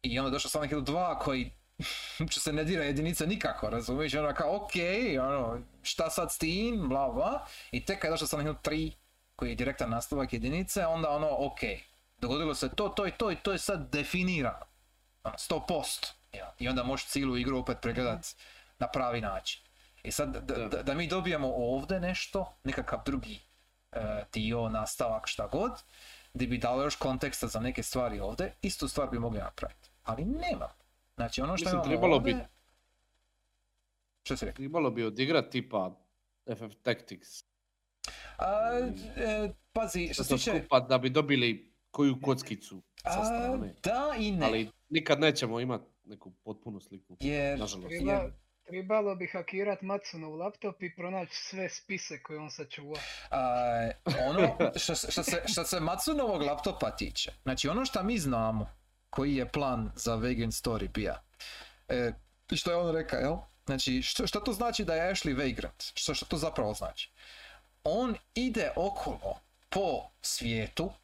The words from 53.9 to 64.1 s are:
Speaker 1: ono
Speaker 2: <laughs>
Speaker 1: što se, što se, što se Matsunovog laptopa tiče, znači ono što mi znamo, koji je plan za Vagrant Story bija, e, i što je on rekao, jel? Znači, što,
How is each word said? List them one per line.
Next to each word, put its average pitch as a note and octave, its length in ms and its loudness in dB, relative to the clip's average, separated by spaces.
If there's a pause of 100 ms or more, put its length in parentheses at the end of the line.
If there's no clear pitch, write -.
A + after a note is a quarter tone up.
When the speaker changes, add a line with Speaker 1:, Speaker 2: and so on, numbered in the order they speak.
Speaker 1:
ono D#3 440 4
Speaker 2:
<laughs> - 100 0
Speaker 1:
što E3 200 0
se, - 160 -4
što E3+ 120 0
se, B3+ 220 0
što F3+ 180 0
se F3 160 0
Matsunovog G3 640 2
laptopa D3 500 0
tiče, - 400 -4 (120)
znači C3 240 0
ono G#3+ 180 2
što F#3+ 180 0
mi A3+ 160 2
znamo, A2+ 500 2 (400)
koji C#3+ 260 2
je B2 120 2
plan B2 480 0
za A#2 200 0
Vagrant A#2 380 2
Story G#2+ 360 0
bija, G2 340 -2 (640)
e, B2 240 2 (380)
i - 80 0
što - 140 0
je E3+ 60 4
on F3 140 2
rekao, D#3+ 280 0
jel? C#3+ 160 2 (300)
Znači, C3 360 2
što, - 260 0